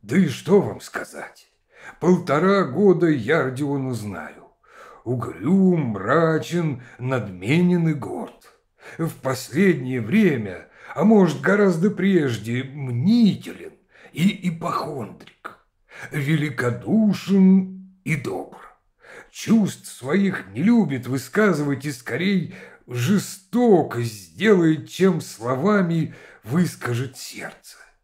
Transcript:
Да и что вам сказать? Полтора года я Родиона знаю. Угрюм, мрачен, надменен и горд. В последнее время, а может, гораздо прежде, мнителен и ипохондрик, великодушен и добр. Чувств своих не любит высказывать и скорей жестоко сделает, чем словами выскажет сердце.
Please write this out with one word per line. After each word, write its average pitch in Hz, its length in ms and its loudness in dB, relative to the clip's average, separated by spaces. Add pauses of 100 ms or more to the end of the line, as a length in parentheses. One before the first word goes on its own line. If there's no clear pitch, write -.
Да 113 140 -4
и 180 120 4
что 160 320 2
вам 104 200 -6
сказать? - 680 -14 (520)
Полтора 180 640 2
года 170 420 4
я 147 380 2
Родиона 131 500 -4
знаю. 98 540 -12 (560)
Угрюм, 165 840 2
мрачен, 151 920 -2 (160)
надменен 131 920 0
и 156 60 0
горд. - 580 -12 (460)
В 160 220 -4
последнее 131 800 -2
время, 117 680 0 (260)
а 147 100 -2
может, 185 360 4
гораздо 190 500 2
прежде, 131 760 -2
мнителен 143 1080 0 (400)
и 180 360 0
ипохондрик, 151 1080 -8 (520)
великодушен 160 1800 2 (100)
и 151 120 -2
добр. - 420 -8 (720)
Чувств 185 560 0
своих 185 680 -2
не 101 100 -6
любит 165 440 2
высказывать 143 800 -2
и 147 80 -6
скорей 175 640 -4 (320)
жестоко 165 1160 0
сделает, 160 840 0
чем 180 320 0
словами 165 960 -2 (280)
выскажет 127 760 -2
сердце. - 600 -16 (280)